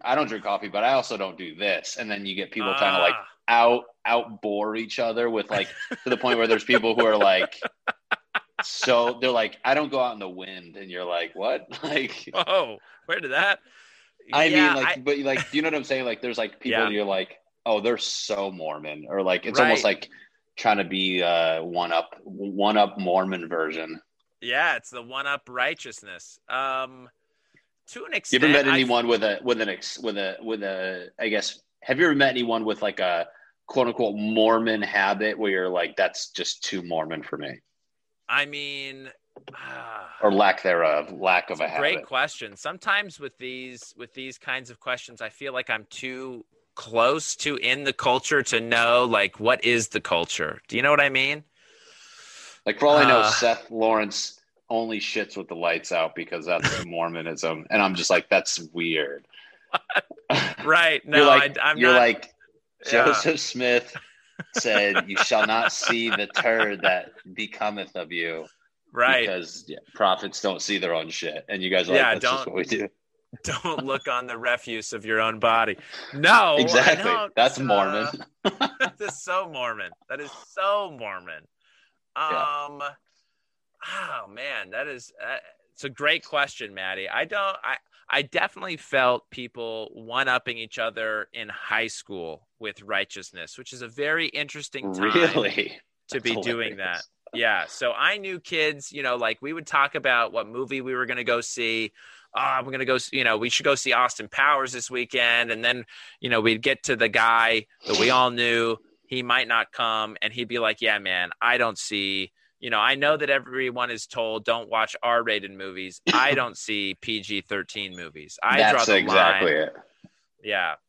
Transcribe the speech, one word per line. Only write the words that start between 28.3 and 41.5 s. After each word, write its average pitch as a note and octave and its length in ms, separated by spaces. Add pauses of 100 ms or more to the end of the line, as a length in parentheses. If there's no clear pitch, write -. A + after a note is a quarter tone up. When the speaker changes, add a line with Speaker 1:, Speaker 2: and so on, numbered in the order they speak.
Speaker 1:
ever - 80
met C#3+ 160
Speaker 2:
I D3 60
Speaker 1:
anyone A#2+ 340
with A2+ 160
a, G#2 180
with A#2+ 180
an G#2+ 80
ex-, - 300
with A2 180
a, F#2+ 260
with A2+ 200
a, F#2 460 (100)
I A2+ 100
guess, G#2 300 (240)
have C3 160
you E3+ 80
ever D#3 80
met C#3 160
anyone A#2 340
with, G#2+ 180
like, G2+ 180
a F2 260 (400)
quote B2 220
unquote A2 280
Mormon A2 680
habit G2+ 560
where G#2 120
you're F#2 180
like, E2+ 280
"That's - 340
just - 320
too F#2 200
Mormon D#2+ 420
for - 120
me"? C#2 220 (720)
Speaker 2:
I C#3 180
mean, C#3 640 (420)
uh, A#2 540 (160)
Speaker 1:
Or G#2 100
lack G2 300
thereof, D#2+ 500
lack F2+ 380